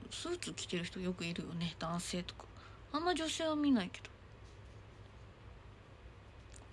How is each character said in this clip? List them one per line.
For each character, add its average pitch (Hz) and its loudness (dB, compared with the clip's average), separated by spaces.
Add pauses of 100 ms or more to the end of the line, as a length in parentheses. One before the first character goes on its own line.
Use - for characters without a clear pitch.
ス - -4
ー 349 0
ツ - -2
着 - -4
て - 0
る 170 2
人 175 -4
よ 185 2
く 180 -2
い 170 0
る 180 0
よ - -4
ね、 170 0
男 170 2
性 175 0
と - -8
か。 - -10 (480)
あ 294 4
ん 330 4
ま 359 8
女 320 4
性 330 4
は 311 6
見 294 8
な 226 10
い 180 0
け - -8
ど。 - -8 (2750)